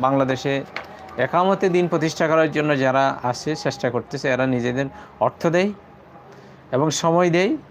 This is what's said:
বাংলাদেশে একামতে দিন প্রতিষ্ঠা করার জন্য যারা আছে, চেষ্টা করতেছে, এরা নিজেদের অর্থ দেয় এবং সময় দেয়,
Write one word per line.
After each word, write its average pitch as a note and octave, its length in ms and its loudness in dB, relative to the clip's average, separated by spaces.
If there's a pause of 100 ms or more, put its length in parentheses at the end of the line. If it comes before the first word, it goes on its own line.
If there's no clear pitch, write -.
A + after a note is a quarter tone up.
বাংলাদেশে C3+ 600 0 (540)
একামতে F#3+ 520 2
দিন F3 180 2
প্রতিষ্ঠা D#3+ 400 0
করার D#3+ 240 4
জন্য D3+ 280 2
যারা C3+ 440 2
আছে, B2 320 -4
চেষ্টা C#3 340 -4
করতেছে, B2 400 -4
এরা C3 180 2
নিজেদের B2 380 0 (340)
অর্থ - 280 0
দেয় F3+ 240 2 (1000)
এবং C#3 180 2
সময় E3+ 400 2
দেয়, F#3+ 280 2 (140)